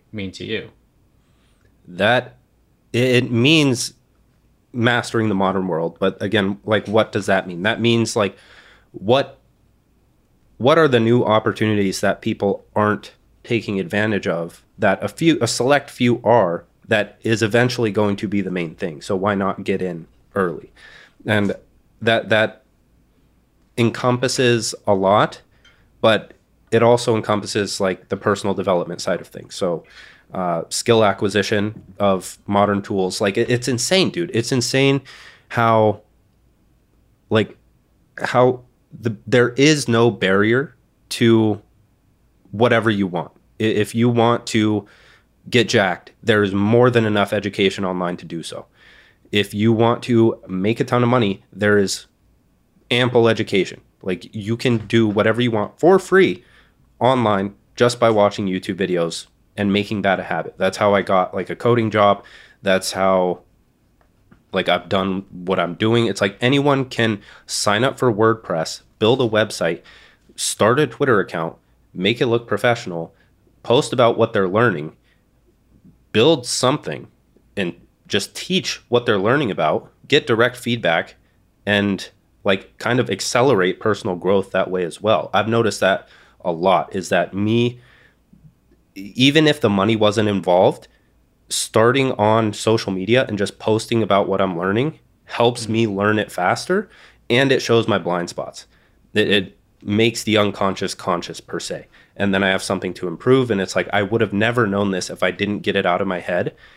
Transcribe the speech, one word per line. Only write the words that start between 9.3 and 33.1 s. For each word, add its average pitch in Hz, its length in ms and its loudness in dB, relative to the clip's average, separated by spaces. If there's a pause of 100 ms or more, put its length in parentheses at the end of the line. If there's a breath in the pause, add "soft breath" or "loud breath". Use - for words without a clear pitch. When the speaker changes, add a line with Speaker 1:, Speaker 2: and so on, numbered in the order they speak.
Speaker 2:
what 139 200 4
are 160 100 4
the 127 120 2
new 113 240 2
opportunities 107 760 0
that 98 200 -2
people 101 440 -4 (100)
aren't 104 380 0 (300)
taking 104 360 -4
advantage 101 480 -2
of 85 360 -6 (140)
that 98 260 0
a 101 40 -6
few, 160 340 0
a 117 60 0
select 135 420 0
few 120 340 0
are, 98 420 2 (220)
that 104 360 -2
is 110 180 0
eventually 117 500 2
going 101 240 0
to 101 120 -6
be 101 140 -2
the 90 100 -6
main 85 240 -6
thing. 82 260 -10
So 104 140 -6
why 98 180 0
not 98 300 -4
get 98 180 -4
in 85 260 -8 (280)
early? 90 360 -4 (540 loud breath)
And 101 300 0 (460)
that, 110 280 0
that 107 340 0 (1120)
encompasses 123 960 0 (100)
a 104 80 2
lot, 101 480 2 (600 soft breath)
but 107 320 2 (380)
it 113 120 4
also 120 320 4
encompasses, 104 640 -4
like, 95 300 -4
the - 80 -4
personal 101 360 -2
development 87 480 -2
side 85 200 -4
of 80 60 -18
things. - 280 -18
So, 87 280 -4 (500 loud breath)
uh, 87 360 -4
skill 113 360 2
acquisition 101 760 -2 (180)
of 98 380 -2 (100)
modern 101 340 2
tools. 95 400 -4